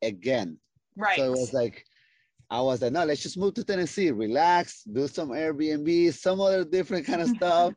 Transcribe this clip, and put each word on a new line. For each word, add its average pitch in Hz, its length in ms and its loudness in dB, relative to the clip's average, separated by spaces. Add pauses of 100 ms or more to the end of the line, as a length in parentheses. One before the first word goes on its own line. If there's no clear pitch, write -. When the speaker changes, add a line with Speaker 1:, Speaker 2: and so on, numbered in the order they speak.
Speaker 1:
again." 104 560 -2 (380)
Speaker 2:
Right. 196 200 0
Speaker 1:
So 139 80 0
it 127 60 0
was 127 220 -2
like, 120 320 -2 (640)
I 120 100 -2
was 131 220 0
like, 120 100 0
"No, 170 120 0
let's 147 180 0
just 175 160 -10
move 190 160 0
to 220 100 -6
Tennessee, 180 460 0
relax, 143 720 0
do 127 240 -4
some 151 240 -6
Airbnb, 156 840 0
some 190 260 0
other 190 240 2
different 175 420 -2
kind 170 160 0
of 165 60 -2
Speaker 2:
<laughs> 233 100 0
Speaker 1:
stuff, 175 380 4